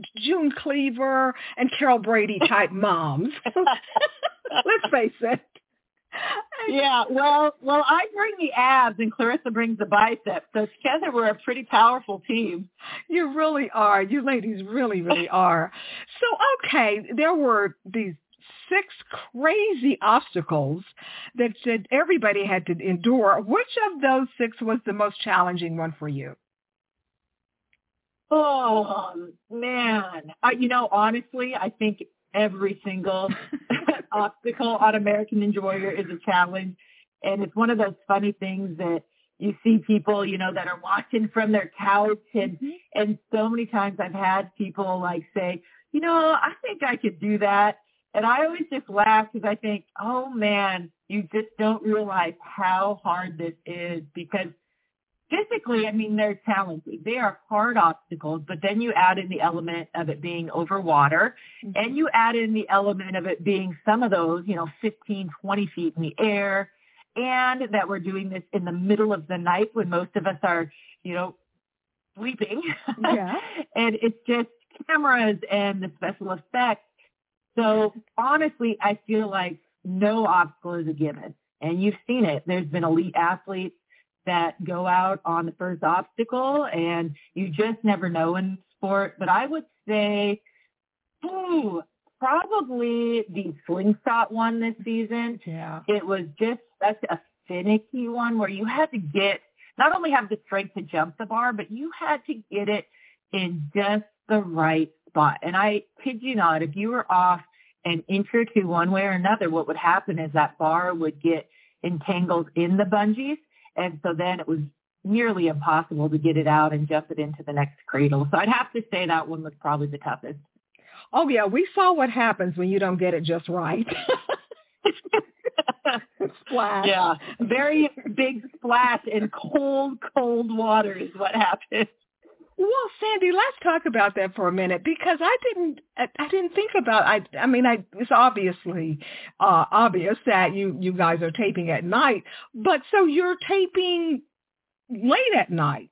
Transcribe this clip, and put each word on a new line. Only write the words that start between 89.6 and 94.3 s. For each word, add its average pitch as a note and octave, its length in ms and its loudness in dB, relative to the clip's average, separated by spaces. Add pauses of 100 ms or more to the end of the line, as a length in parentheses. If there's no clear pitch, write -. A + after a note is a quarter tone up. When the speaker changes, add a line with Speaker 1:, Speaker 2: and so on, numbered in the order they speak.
Speaker 2:
say, G#3 540 0 (840)
ooh, E4 560 -2 (380)
probably B3 1080 -2
the E3+ 240 -8 (140)
slingshot G#3 640 0